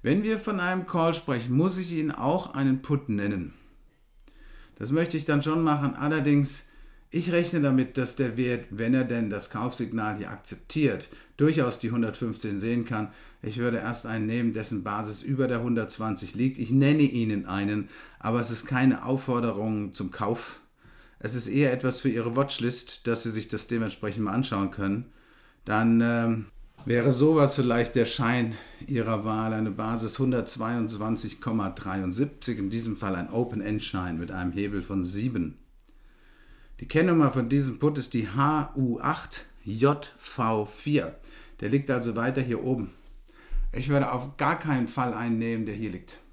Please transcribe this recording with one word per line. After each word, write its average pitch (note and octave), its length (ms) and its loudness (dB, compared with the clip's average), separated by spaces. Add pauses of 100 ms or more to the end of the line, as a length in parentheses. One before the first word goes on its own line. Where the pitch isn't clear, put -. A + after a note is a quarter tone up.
Wenn E3 200 2
wir A3 160 0
von G#3 220 -2
einem F#3 260 -2
Call E3 260 2
sprechen, B2 400 -2
muss F3+ 240 4
ich F3 140 -6
Ihnen D#3 200 0
auch D#3+ 420 -2
einen C3+ 280 2
Put C#3+ 280 -2
nennen. G2+ 440 -2 (1200)
Das A2+ 140 -6
möchte E3 260 2
ich D3+ 80 -4
dann D3 160 4
schon D#3+ 220 2
machen. D3+ 320 2
Allerdings, C#3+ 720 2 (400)
ich E3+ 240 0
rechne E3+ 260 2
damit, C3 380 4
dass B2+ 180 -2
der A#2+ 220 0
Wert, B2 320 0
wenn A2+ 240 0
er C3 100 4
denn A2+ 260 0
das G2 200 -6
Kaufsignal A2+ 680 -4
hier G#2 120 -8
akzeptiert, - 800 -2 (260)
durchaus C#3 440 2
die A2+ 120 -2
hundertfünfzehn A2 680 -2
sehen A2+ 280 0
kann. A2 260 -2 (300)
Ich A2 160 -6
würde A#2+ 200 0
erst A#2 280 -4
einen A2 220 -2
nehmen, A#2 260 2
dessen G#2+ 280 -4
Basis G#2+ 420 -4
über C3 260 2
der A#2 120 0
hundertzwanzig A2 760 -2
liegt. C3 220 0
Ich A2 120 -4
nenne C#3 320 6
Ihnen A2 460 2
einen, G2+ 420 -2 (280)
aber A2+ 220 -2
es A#2 100 -4
ist A2+ 160 -6
keine B2+ 380 2
Aufforderung A2 880 -2
zum F#2 180 -6
Kauf. - 500 -4 (580)
Es A2 140 -6
ist B2 140 -4
eher C3 260 4
etwas C3 260 -2
für C3+ 100 0
Ihre A#2 260 -2
Watchlist, B2 720 -2
dass A2+ 160 0
Sie A#2 80 -2
sich A2 160 -6
das - 180 -6
dementsprechend G#2+ 600 -2
mal F#2+ 80 -2
anschauen G#2 360 0
können. G2+ 360 -2 (600)
Dann, A2+ 360 4
ähm, A#2 440 0 (400)
wäre A#2+ 260 4
sowas C#3+ 440 6
vielleicht A#2+ 400 2
der A#2 100 6
Schein A#2 480 0 (320)
Ihrer A2 400 0
Wahl, A2 280 0
eine G#2+ 180 0
Basis A2 480 -4
hundertzweiundzwanzig A2+ 1200 -2
Komma G#2+ 300 0
dreiundsiebzig, G2 880 -4
in G2 100 -2
diesem A2+ 280 -4
Fall F#2+ 180 -2
ein F2 160 -4
Open-End-Schein G#2 880 -2
mit E2+ 100 -6
einem F2+ 220 -4
Hebel G2+ 320 -2
von F#2+ 200 -2
sieben. G2 540 -2 (1200)
Die - 60 -12
Kennnummer D#3+ 440 6
von A#2 180 0
diesem C3+ 300 2
Put D3+ 180 2
ist - 160 -6
die A2 160 0
H C#3+ 460 0
U B2 240 0
acht - 480 -4 (160)
J C3+ 560 2
V A2+ 480 0
vier. B2 500 -2 (440)
Der G#2 80 -2
liegt C#3 200 2
also A#2 260 0
weiter C3 260 0
hier A#2+ 220 -2
oben. A#2 280 -2 (840)
Ich C3 160 -2
werde C3+ 220 4
auf B2+ 260 -4
gar D#3+ 220 2
keinen C3 280 0
Fall B2 280 -2
einen A2+ 240 0
nehmen, A2+ 260 -2
der G#2 80 -6
hier G#2+ 160 -6
liegt. - 300 -12 (140)